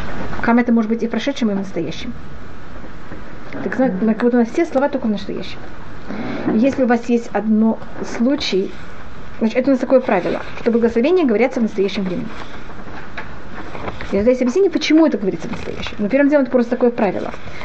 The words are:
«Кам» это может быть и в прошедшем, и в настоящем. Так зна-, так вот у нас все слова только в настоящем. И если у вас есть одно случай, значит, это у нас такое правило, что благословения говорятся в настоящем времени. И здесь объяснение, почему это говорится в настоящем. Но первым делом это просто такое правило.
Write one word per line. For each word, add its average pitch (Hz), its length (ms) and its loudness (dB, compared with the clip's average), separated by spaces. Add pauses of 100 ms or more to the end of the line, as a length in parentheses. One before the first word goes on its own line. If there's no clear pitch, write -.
(420)
«Кам» 233 160 4
это 240 140 2
может 226 180 2
быть 226 120 0
и - 40 0
в 220 40 -4
прошедшем, 233 400 -2
и 196 40 0
в - 20 -2
настоящем. 196 560 -4 (1500)
Так - 120 -2
зна-, 254 140 2
так 214 320 0
вот 240 120 4
у - 40 4
нас 233 100 4
все 339 160 2
слова 285 240 2
только 269 180 -2
в 220 40 2
настоящем. - 480 -4 (960)
И 226 40 4
если 262 260 4
у - 20 4
вас 233 220 2
есть 240 240 2
одно 220 460 2 (380)
случай, 233 540 0 (680)
значит, 226 200 2
это 254 100 2
у 277 40 6
нас 254 80 2
такое 262 200 4
правило, 190 400 0 (200)
что 240 100 2
благословения 233 560 4
говорятся 240 340 2
в 233 40 2
настоящем 196 400 0
времени. 170 240 -4 (1800)
И 196 80 2
здесь 247 200 4
объяснение, 330 300 4
почему 311 360 4
это 208 120 0
говорится - 300 -2
в - 40 -4
настоящем. - 460 -6
Но 202 100 -2
первым 277 220 4
делом 294 120 6
это 254 80 0
просто 240 200 2
такое 240 200 2
правило. 233 420 -2 (320)